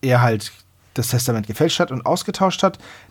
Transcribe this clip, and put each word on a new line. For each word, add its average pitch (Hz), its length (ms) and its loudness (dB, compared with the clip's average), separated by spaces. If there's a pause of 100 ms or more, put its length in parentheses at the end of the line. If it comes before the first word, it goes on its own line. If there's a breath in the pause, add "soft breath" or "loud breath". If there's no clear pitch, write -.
er 127 200 4
halt 113 300 0 (420)
das 120 160 -4
Testament 117 380 -2
gefälscht 151 320 0
hat 175 120 0
und 127 140 -6
ausgetauscht 185 580 0
hat. 190 140 0 (340 loud breath)